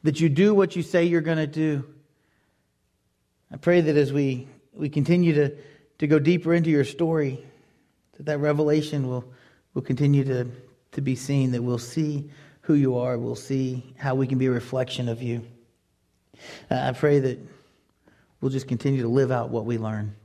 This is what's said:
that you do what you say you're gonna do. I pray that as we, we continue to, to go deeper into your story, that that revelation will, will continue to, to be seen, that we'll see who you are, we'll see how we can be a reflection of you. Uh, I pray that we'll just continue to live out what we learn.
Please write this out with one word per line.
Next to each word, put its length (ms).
that 180
you 80
do 240
what 220
you 80
say 220
you're 160
gonna 260
do. 380
I 40
pray 240
that 160
as 160
we, 360
we 140
continue 460
to, 220
to 100
go 100
deeper 340
into 180
your 140
story, 600
that 120
that 120
revelation 680
will, 160
will 80
continue 420
to, 260
to 80
be 140
seen, 380
that 100
we'll 160
see 520
who 120
you 240
are, 200
we'll 160
see 640
how 180
we 120
can 120
be 80
a 40
reflection 580
of 140
you. 200
Uh, 40
I 180
pray 260
that 200
we'll 120
just 160
continue 340
to 60
live 240
out 160
what 160
we 140
learn. 360